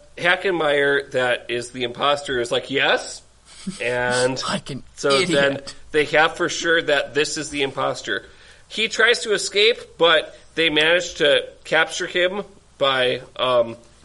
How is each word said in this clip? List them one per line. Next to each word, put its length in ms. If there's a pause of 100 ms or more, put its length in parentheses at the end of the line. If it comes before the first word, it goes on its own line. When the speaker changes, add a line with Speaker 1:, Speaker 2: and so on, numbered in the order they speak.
(160)
Speaker 1:
Hackenmeyer 920
that 400
is 200
the 120
imposter 580
is 120
like, 180
"Yes?" 520 (600)
And 640
Speaker 2:
<laughs> 40
Like 220
an 140 (100)
Speaker 1:
so 240
Speaker 2:
idiot. 120
Speaker 1:
then 300 (300)
they 140 (120)
have 200
for 120
sure 340
that 320
this 240
is 120
the 120
imposter. 640 (420)
He 200
tries 340
to 100
escape, 460 (200)
but 380 (180)
they 160
manage 440
to 340 (160)
capture 420
him 360 (360)
by, 440 (140)
um, 400 (280)